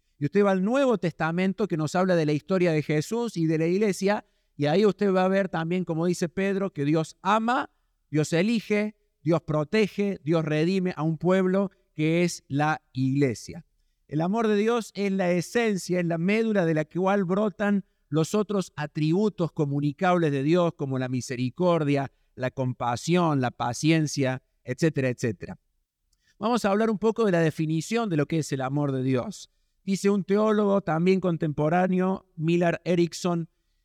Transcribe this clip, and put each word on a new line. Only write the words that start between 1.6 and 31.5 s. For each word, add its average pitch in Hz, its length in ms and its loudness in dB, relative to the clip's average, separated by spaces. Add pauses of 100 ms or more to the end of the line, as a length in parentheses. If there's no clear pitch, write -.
que 175 80 -2
nos 156 180 -2
habla 180 220 2
de 160 100 2
la 151 60 2
historia 175 400 0
de 151 100 2
Jesús 220 540 -2
y 165 100 0
de 160 120 0
la 160 80 0
iglesia, 196 600 0 (300)
y 143 100 0
ahí 175 180 4
usted 202 300 2
va 185 100 2
a 185 40 2
ver 190 200 0
también, 175 360 -2
como 165 220 -2
dice 180 220 0
Pedro, 196 440 -2
que 143 120 -4
Dios 156 380 0
ama, 226 480 0 (400)
Dios 147 220 0
elige, 208 640 0 (260)
Dios 160 200 2
protege, 190 840 -2
Dios 156 200 0
redime 170 520 0
a 147 80 -4
un 160 120 0
pueblo 185 540 2 (240)
que 160 300 2
es - 240 -4
la 147 340 0 (100)
iglesia. 131 720 -2 (440)
El 147 120 -4
amor 214 280 0
de 214 80 4
Dios 220 380 0
es 196 180 -2
la 190 180 0
esencia, 180 680 0
es 175 60 -2
la 165 120 -2
médula 202 480 2
de 165 80 2
la 156 100 0
cual 190 400 0
brotan 202 600 0 (240)
los 156 260 0
otros 202 420 -2
atributos 160 760 0
comunicables 147 800 0
de 139 100 -2
Dios, 165 340 2
como 135 220 -4
la 127 100 -4
misericordia, 139 1040 -2 (220)
la 127 160 -4
compasión, 135 880 0
la 123 120 -2
paciencia, 135 880 0 (220)
etcétera, 131 440 -2
etcétera. 117 500 -6 (800)
Vamos 226 260 0
a 202 60 4
hablar 220 200 2
un 208 80 -2
poco 226 260 0
de 202 80 2
la 170 80 4
definición 165 720 -2
de 165 60 0
lo 147 100 0
que 165 140 -2
es - 120 -6
el 135 80 -4
amor 139 320 -2
de 131 100 -2
Dios. 131 480 -2 (340)
Dice 196 260 0
un 202 140 0
teólogo 208 580 2
también 175 380 2
contemporáneo, 180 1040 0 (100)